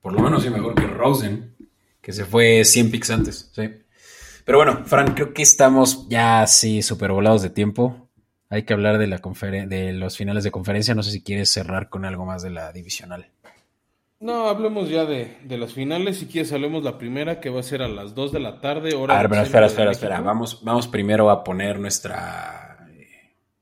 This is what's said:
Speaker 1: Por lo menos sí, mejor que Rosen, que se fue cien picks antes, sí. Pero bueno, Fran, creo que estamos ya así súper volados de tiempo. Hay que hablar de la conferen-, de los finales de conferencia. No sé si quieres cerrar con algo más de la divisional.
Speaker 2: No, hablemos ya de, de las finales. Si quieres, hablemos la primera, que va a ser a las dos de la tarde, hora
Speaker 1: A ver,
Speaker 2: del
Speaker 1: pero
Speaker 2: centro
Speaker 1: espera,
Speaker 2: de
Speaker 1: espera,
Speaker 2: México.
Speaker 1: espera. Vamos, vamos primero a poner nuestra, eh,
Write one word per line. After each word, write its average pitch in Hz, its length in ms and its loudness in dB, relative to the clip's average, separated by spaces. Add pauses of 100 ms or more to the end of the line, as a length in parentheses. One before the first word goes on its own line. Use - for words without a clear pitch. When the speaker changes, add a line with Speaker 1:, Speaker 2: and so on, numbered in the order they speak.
Speaker 1:
Por 95 120 -8
lo 104 80 2
menos 143 220 2
sí, 127 80 -2
mejor 113 240 -4
que - 120 0
Rosen, 110 680 -2 (460)
que - 120 -14
se 101 120 -6
fue 113 400 6
cien 117 260 4
picks 117 200 -4
antes, 110 440 -4
sí. 107 140 -6 (760)
Pero 135 140 6
bueno, 147 280 4
Fran, 135 280 4
creo 143 200 -4
que 151 80 -4
estamos 131 680 6
ya 117 320 4
así 107 420 4
súper 98 300 -2
volados 104 300 4
de 92 80 -4
tiempo. 120 580 -2 (400)
Hay 107 140 -4
que 110 100 -2
hablar 107 240 2
de 107 120 2
la 95 100 -4
conferen-, 98 500 -8
de 95 240 -4
los 92 240 -6
finales 101 280 -4
de 101 80 -2
conferencia. 104 420 -2
No 107 80 -2
sé 104 80 -4
si 104 100 -8
quieres 101 300 -4
cerrar 95 400 -4
con 95 140 -8
algo 92 200 -8
más 92 180 -10
de 90 80 -12
la 80 220 -12
divisional. 90 600 -14 (880)
Speaker 2:
No, 226 280 -4
hablemos 208 400 -2
ya 160 160 0
de, 131 400 -6
de 127 140 -10
las 117 160 -10
finales. 170 440 -4
Si 151 80 -12
quieres, 160 260 -6
hablemos 147 300 -4
la 131 140 -6
primera, 147 440 -8
que 139 100 -8
va 127 100 -6
a - 40 -8
ser 131 180 -6
a 123 60 -4
las 101 260 -10
dos 135 180 -6
de 160 80 -4
la 110 200 -10
tarde, 156 340 -4
hora 135 240 2
Speaker 1:
A - 40 2
ver, 104 60 2
Speaker 2:
del - 20 2
Speaker 1:
pero 104 140 2
Speaker 2:
centro 110 220 6
Speaker 1:
espera, 104 200 2
Speaker 2:
de 101 60 2
Speaker 1:
espera, 104 180 -4
Speaker 2:
México. 95 40 -2
Speaker 1:
espera. 92 60 -4
Vamos, 110 440 -4
vamos 120 220 0
primero 107 420 2
a 101 140 4
poner 98 380 -4
nuestra, 87 1120 -10
eh, - 420 -20 (280)